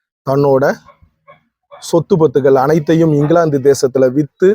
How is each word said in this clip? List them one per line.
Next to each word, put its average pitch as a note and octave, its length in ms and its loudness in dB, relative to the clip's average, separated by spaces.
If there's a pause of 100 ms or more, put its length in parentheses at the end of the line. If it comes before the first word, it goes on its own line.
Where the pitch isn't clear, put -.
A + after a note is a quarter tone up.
(260)
தன்னோட C#3 460 0 (1080)
சொத்து F3 360 -2
பத்துகள் C#3 380 0
அனைத்தையும் D#3+ 580 0
இங்கிலாந்து D3 460 0
தேசத்துல C3 540 0
வித்து D3+ 420 -2